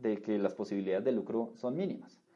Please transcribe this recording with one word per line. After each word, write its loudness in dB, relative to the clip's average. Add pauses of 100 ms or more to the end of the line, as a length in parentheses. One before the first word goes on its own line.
de 2
que 0
las 2
posibilidades 0
de 4
lucro -2
son -4
mínimas. -6 (160)